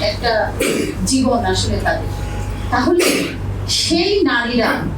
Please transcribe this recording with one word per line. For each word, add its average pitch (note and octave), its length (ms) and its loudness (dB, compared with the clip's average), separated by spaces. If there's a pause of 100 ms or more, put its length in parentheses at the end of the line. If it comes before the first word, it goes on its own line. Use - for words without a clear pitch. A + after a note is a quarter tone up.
একটা G#3+ 500 0 (540)
জীবন B3 400 2
আসলে F#3+ 380 0
তাদের। D#3+ 240 -2 (640)
তাহলে F4 340 2 (640)
সেই F#4 560 2
নারীরা B3 480 2 (260)